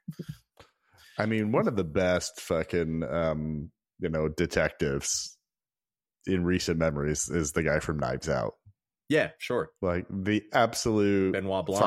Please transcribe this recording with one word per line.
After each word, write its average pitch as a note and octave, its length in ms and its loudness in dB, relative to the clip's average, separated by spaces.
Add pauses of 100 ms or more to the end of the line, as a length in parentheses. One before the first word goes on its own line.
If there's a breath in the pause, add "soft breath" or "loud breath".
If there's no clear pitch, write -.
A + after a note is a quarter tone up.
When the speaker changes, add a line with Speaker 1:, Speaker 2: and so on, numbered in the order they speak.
(1200 soft breath)
Speaker 1:
I G#2+ 80 0
mean, A2 260 0
one F#3+ 160 0
of A#2+ 80 -2
the F#2+ 80 0
best F2+ 560 0
fucking, D#2+ 640 -2
um, D#2 680 -2 (300)
you F2+ 80 -2
know, D#2 200 0
detectives D#2 1080 -2 (920)
in F#2 180 2
recent F2 340 0
memories D2+ 500 0
is D#2 240 0
the E2 100 0
guy D2+ 180 2
from D#2 180 -4
Knives C2+ 300 -4
Out. A#1 260 -2 (560)
Speaker 2:
Yeah, B2+ 280 2
sure. A#2+ 320 -4 (120)
Speaker 1:
Like, F2+ 260 0
the G2+ 440 0
absolute G#2 800 4
Speaker 2:
Benoit F#2+ 340 -2
Blanc. G2 200 2